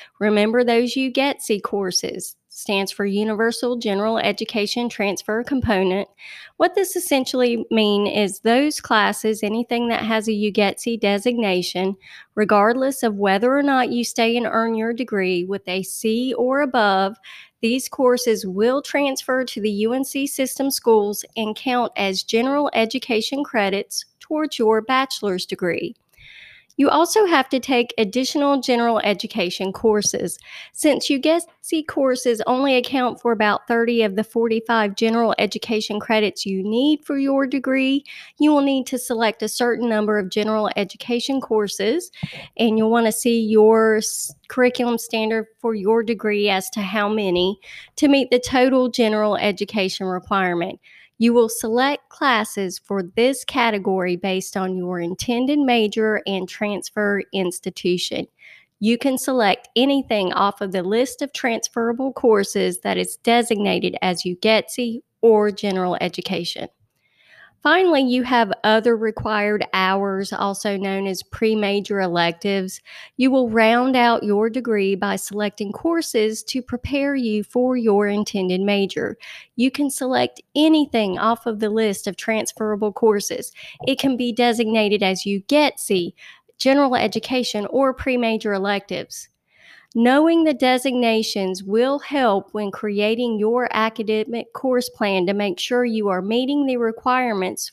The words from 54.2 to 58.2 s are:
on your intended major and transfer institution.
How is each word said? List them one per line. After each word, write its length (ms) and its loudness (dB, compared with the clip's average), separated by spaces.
on 220 -2
your 220 -4
intended 580 -2
major 680 2
and 200 -2
transfer 760 -4
institution. 920 -4